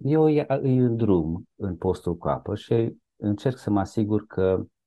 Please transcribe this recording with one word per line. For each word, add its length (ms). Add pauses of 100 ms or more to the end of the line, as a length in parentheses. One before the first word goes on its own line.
eu 200
îi, 240
îi 300
îndrum 680 (120)
în 200
postul 420
cu 100
apă 280
și 400 (200)
încerc 420
să 120
mă 100
asigur 460
că 380 (240)